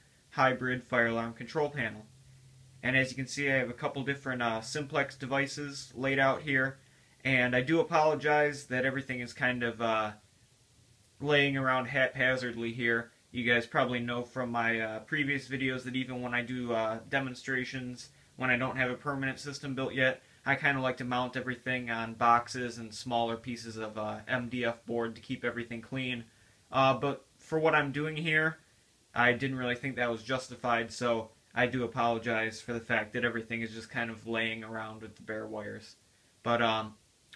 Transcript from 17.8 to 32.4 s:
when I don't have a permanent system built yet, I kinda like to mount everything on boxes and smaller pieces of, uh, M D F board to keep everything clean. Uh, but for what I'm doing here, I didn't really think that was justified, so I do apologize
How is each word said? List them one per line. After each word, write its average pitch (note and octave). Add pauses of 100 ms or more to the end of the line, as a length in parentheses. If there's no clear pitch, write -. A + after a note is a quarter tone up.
when B2+
I B2
don't B2+
have B2+
a B2
permanent C3+
system C#3
built B2
yet, C3 (240)
I C#3
kinda C#3
like B2+
to B2+
mount B2
everything B2
on A2+
boxes A#2+
and A2+
smaller A#2
pieces A2+
of, G#2+
uh, G#2+
M B2
D B2
F A#2
board A2+
to -
keep B2
everything A#2
clean. B2+ (440)
Uh, C3+
but C#3 (120)
for -
what D#3
I'm C#3+
doing D3+
here, D#3+ (560)
I A#2+
didn't C3
really B2
think B2+
that A#2+
was A2
justified, A#2+
so A#2 (220)
I B2
do B2
apologize A2+